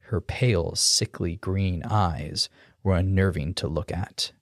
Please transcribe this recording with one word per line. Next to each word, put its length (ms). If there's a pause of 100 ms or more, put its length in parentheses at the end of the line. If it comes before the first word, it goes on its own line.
Her 200
pale, 540
sickly 640
green 480
eyes 640 (340)
were 140
unnerving 580
to 140
look 240
at. 500